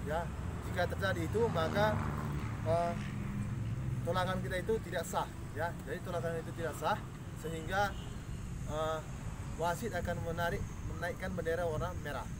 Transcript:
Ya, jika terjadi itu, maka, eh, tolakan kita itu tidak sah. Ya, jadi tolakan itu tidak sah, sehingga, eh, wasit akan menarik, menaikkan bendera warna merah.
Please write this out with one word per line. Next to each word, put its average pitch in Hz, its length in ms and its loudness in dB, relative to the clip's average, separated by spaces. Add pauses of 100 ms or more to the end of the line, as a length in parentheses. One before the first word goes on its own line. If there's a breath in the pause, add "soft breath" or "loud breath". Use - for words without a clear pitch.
Ya, 160 240 0 (400)
jika 180 240 2
terjadi 180 320 2
itu, 208 240 2
maka, 196 480 4 (720)
eh, 170 240 4 (1120)
tolakan 185 400 2
kita 185 160 0
itu 220 240 4
tidak 170 240 -2
sah. 160 160 2 (320)
Ya, 165 160 0 (160)
jadi 180 160 -4
tolakan 165 320 0
itu 156 160 -4
tidak 160 240 -2
sah, 190 240 2 (400)
sehingga, 170 560 0 (720)
eh, 156 300 0 (580)
wasit 175 400 0
akan 175 320 0
menarik, 170 320 0 (380)
menaikkan 175 340 -2
bendera 165 320 2
warna 170 400 0
merah. 127 240 -4 (120)